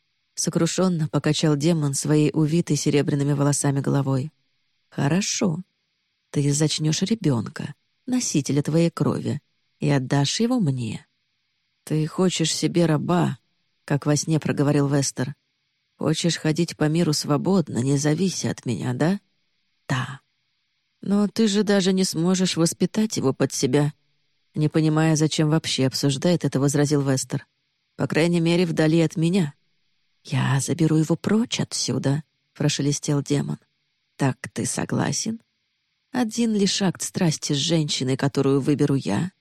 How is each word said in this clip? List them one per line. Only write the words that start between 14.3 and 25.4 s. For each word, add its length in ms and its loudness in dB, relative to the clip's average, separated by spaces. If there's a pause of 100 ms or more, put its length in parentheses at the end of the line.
проговорил 480 0
Вестер. 480 -2 (600)
"Хочешь 400 -2
ходить 380 -2
по 140 0
миру 240 2
свободно, 640 0
не 200 2
завися 540 0
от 140 -10
меня, 280 -4
да?" 280 0 (640)
"Да". 320 -6 (840)
"Но 260 0
ты 200 0
же 160 2
даже 300 2
не 100 2
сможешь 540 0
воспитать 600 0
его 140 0
под 220 -2
себя". 400 0 (600)
Не 140 0
понимая, 460 2
зачем 340 2